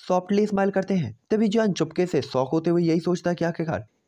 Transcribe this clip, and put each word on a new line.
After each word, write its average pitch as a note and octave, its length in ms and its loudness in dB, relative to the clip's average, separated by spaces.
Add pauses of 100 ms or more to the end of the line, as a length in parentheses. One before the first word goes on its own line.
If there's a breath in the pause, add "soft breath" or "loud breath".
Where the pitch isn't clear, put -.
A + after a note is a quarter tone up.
सॉफ्टली F#3 380 2
स्माइल G3 240 0
करते G3 240 0
हैं। C#3 240 -2 (120)
तभी A3 180 2
जॉन A3 240 2
चुपके D#3+ 340 -2
से D#3+ 160 0
शॉक C3 300 -2
होते D#3+ 180 0
हुए F3 120 2
यही E3 180 2
सोचता F3 300 -2
है F3 60 -2
कि - 80 -2
आखिरकार E3 420 -4 (220)